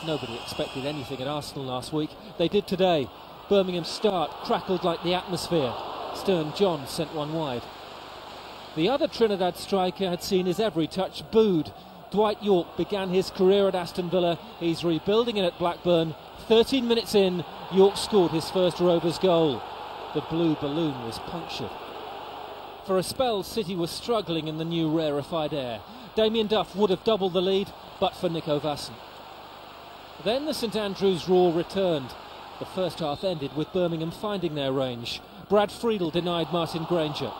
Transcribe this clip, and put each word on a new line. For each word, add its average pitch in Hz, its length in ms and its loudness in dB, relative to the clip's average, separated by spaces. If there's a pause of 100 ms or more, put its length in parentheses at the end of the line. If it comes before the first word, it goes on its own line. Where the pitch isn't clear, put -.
Nobody 135 300 -4
expected 135 500 -6
anything 135 380 -6
at 127 40 -4
Arsenal 143 380 -6
last 127 260 -6
week. 151 200 -2 (260)
They 165 120 2
did 202 180 2
today. 170 420 2 (400)
Birmingham's 185 400 4
start 185 420 0 (140)
crackled 190 400 0
like 170 180 0
the 175 120 2
atmosphere. 170 580 0 (420)
Stern 160 400 0
John 165 320 0
sent 151 280 -6
one 147 180 -4
wide. 143 300 -2 (1120)
The 165 140 2
other 285 180 2
Trinidad 190 480 2
striker 185 500 0
had 175 160 -2
seen 185 220 2
his 180 160 0
every 175 260 2
touch - 440 -4
booed. 202 420 4 (380)
Dwight 208 320 2
Yorke 196 340 4
began 190 320 -2
his 180 220 2
career 196 380 6
at 185 60 2
Aston 180 360 -4
Villa. 175 280 2 (220)
He's 170 240 0
rebuilding 208 540 2
it 190 80 2
at 175 120 -2
Blackburn. 170 560 2 (320)
Thirteen 233 400 6
minutes 233 280 2
in, 185 280 6 (300)
Yorke 190 240 8
scored 175 360 4
his 160 180 -2
first 180 300 2
Rovers 170 380 4
goal. 165 440 4 (500)
The 151 80 0
blue 160 360 2
balloon 143 500 -2
was 113 140 -8
punctured. 165 500 -8 (1120)
For 190 140 2
a 180 60 2
spell, 226 400 0
City 196 320 -4
were 170 100 0
struggling 165 640 -2
in 156 100 -6
the 165 60 -4
new 165 260 0
rarefied 151 640 -2
air. 123 260 -4 (360)
Damien 220 320 2
Duff 196 260 0
would 196 160 4
have 185 140 0
doubled 196 280 2
the 185 80 2
lead, 190 300 0 (300)
but 190 160 0
for 185 120 -2
Nico 156 300 0
Vassen. 143 360 -4 (1300)
Then 254 220 0
the 311 60 -2
Saint 226 220 -4
Andrews 190 540 0
roar 180 240 6
returned. 165 600 0 (460)
The - 60 -8
first 185 340 -4
half 143 240 -2
ended 160 320 -2
with 151 180 -4
Birmingham 170 380 0
finding 180 460 -4
their 139 160 0
range. 127 480 -2 (280)
Brad 208 220 6
Friedel 208 400 0
denied 170 420 0
Martin 170 300 -2
Granger. 151 580 0